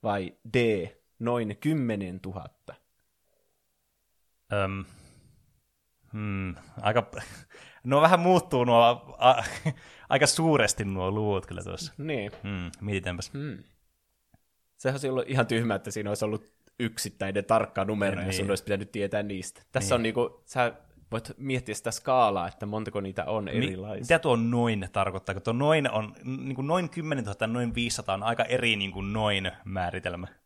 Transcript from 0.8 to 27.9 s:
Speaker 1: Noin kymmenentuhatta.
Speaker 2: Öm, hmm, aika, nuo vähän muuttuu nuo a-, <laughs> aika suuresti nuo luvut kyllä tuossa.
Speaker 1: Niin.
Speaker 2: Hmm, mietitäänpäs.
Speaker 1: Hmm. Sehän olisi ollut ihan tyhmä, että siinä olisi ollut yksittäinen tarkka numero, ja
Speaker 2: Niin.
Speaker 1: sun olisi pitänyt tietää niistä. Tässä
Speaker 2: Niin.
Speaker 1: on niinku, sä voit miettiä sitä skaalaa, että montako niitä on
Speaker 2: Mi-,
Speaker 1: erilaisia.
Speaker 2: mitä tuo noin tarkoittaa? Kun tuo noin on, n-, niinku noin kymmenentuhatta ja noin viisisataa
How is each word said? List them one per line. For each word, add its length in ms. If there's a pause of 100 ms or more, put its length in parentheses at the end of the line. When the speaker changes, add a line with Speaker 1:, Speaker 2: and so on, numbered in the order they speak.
Speaker 1:
Noin 420
kymmenentuhatta. 1120 (1800)
Speaker 2:
Öm, 320 (1300)
hmm, 420 (280)
aika, 280 (720)
nuo 160
vähän 200
muuttuu 440
nuo 540
a-, 240 (220)
<laughs> 440
aika 180
suuresti 580
nuo 260
luvut 360
kyllä 160
tuossa. 360
Speaker 1:
Niin. 340 (100)
Speaker 2:
Hmm, 280 (100)
mietitäänpäs. 520
Speaker 1:
Hmm. 320 (1120)
Sehän 180
olisi 140
ollut 200
ihan 180
tyhmä, 280
että 160
siinä 200
olisi 140
ollut 200 (340)
yksittäinen 680
tarkka 400
numero, 360
ja 60
Speaker 2:
Niin. 100
Speaker 1:
sun 140
olisi 140
pitänyt 280
tietää 300
niistä. 400 (100)
Tässä 220
Speaker 2:
Niin. 40
Speaker 1:
on 40
niinku, 440
sä 260 (400)
voit 240
miettiä 380
sitä 160
skaalaa, 580
että 180
montako 340
niitä 240
on 200
Speaker 2:
Mi-, 60
Speaker 1:
erilaisia. 500
Speaker 2:
mitä 180
tuo 180
noin 560
tarkoittaa? 420
Kun 80
tuo 100
noin 380
on, 240 (100)
n-, 200
niinku 180
noin 280
kymmenentuhatta 540
ja 40
noin 260
viisisataa 400